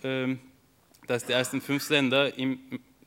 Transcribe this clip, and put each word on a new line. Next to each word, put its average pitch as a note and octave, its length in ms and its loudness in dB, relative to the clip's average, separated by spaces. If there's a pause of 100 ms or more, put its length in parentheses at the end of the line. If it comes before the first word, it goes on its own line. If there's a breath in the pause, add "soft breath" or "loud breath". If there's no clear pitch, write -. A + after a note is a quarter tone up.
ähm, C3 340 -2 (720)
dass A#2+ 180 0
die B2 60 -2
ersten B2+ 280 2
fünf C#3 220 -2
Sender C3+ 560 2
im, C3 220 -2 (460)